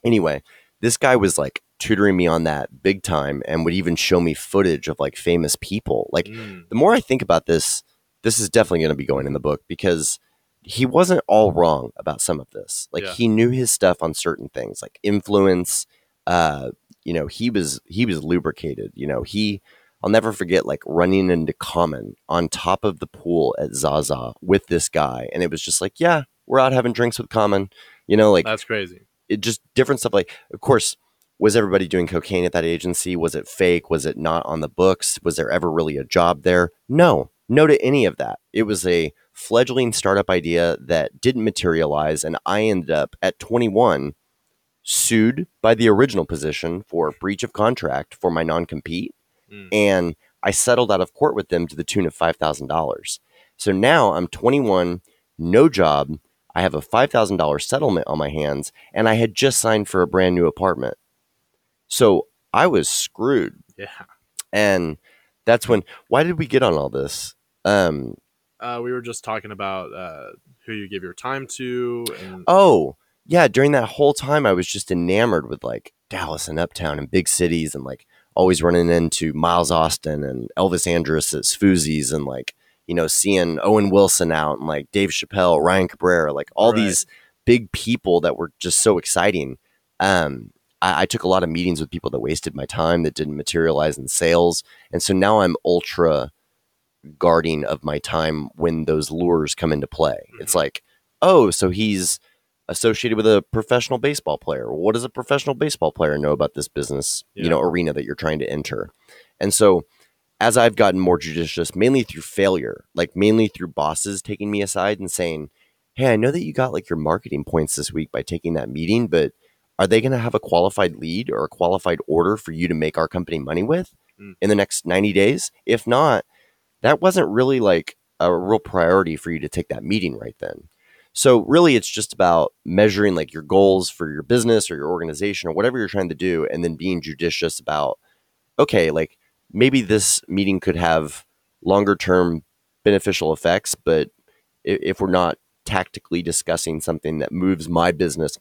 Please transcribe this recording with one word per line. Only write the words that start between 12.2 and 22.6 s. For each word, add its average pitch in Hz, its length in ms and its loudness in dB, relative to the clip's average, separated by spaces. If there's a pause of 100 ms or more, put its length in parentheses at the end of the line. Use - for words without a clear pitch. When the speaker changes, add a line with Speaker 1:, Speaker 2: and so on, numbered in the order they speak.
Speaker 1:
some 80 180 -2
of 64 120 -18
this. - 420 -12
Like, 87 100 -6
Speaker 2:
Yeah. 95 100 -10
Speaker 1:
he 113 140 0
knew 113 220 4
his 127 220 -2
stuff 90 300 2
on 82 120 -4
certain 71 360 -6
things, 52 320 -12
like - 220 -20
influence. 98 840 0 (400)
Uh, 76 460 0 (340)
you 85 80 -4
know, 78 140 -2
he 117 220 -4
was, 82 360 -2
he 107 200 -2
was 85 160 -4
lubricated. 76 720 -4
You 71 140 -10
know, 65 160 -4
he, 104 380 -4 (420)
I'll 92 60 -2
never 110 240 2
forget, 92 320 0
like, 73 200 -6
running 92 440 2
into 82 240 0
Common 71 600 -4 (120)
on 85 220 -2
top - 340 -4